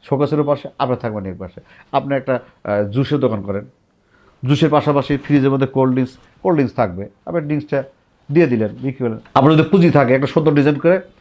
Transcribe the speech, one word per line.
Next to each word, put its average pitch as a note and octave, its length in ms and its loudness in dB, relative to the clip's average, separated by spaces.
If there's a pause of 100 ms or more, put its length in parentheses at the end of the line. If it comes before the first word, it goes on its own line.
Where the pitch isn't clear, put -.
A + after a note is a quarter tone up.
শোকেসের D3 400 -2
পাশে, D3 260 -4 (100)
আপনার B2+ 180 -2
থাকবেন G#2+ 280 -8
এক F#2+ 120 -10
পাশে। F#2+ 240 -16 (300)
আপনি C#3 240 -2
একটা, C3 200 -2
আহ, G#2 540 -4
জুসের C3+ 300 -2
দোকান A2+ 220 -2
করেন, G2+ 240 -8 (800)
জুসের D3 240 2
পাশাপাশি C#3+ 480 0
ফ্রিজের C#3 340 0
মধ্যে C3+ 160 0
কোল্ড C3 260 0
ড্রিঙ্কস, B2+ 240 -4 (240)
কোল্ড F#3 140 0
ড্রিঙ্কস C3+ 200 -2
থাকবে, G2 340 -4 (160)
আপনি E3+ 160 -6
ড্রিঙ্কসটা D3 420 -4 (480)
দিয়ে E3 160 4
দিলেন, A2 200 0
বিক্রি B2+ 380 -8
করলেন। A2 140 -6 (140)
আপনার D3 240 6
যদি D#3 120 2
পুঁজি F3 220 4
থাকে C3+ 220 4
একটা C3+ 140 0
সুন্দর D#3 260 2
ডিজাইন C#3+ 260 2
করে F3+ 220 2 (200)